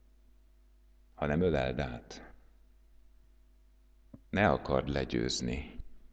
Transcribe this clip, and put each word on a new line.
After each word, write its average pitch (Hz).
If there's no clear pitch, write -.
hanem 73
öleld 67
át. -
Ne 95
akard 67
legyőzni. 64